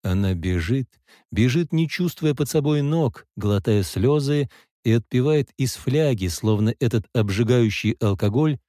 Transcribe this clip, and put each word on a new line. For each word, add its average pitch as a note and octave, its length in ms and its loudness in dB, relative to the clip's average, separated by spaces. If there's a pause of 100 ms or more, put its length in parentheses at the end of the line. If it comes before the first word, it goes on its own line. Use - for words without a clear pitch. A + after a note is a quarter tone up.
Она F#2+ 320 0
бежит, F2+ 540 -2 (440)
бежит, B2+ 400 0
не D#3+ 160 0
чувствуя D#3+ 460 -2
под C#3+ 140 -4
собой D3+ 340 0
ног, D3 440 -2 (100)
глотая G#2 460 0
слезы, C#3 680 0 (340)
и A2+ 80 2
отпивает B2+ 680 0
из B2+ 180 -2
фляги, B2+ 520 0
словно G#2+ 520 0
этот A#2 340 0
обжигающий A2 880 2
алкоголь A2+ 580 0 (100)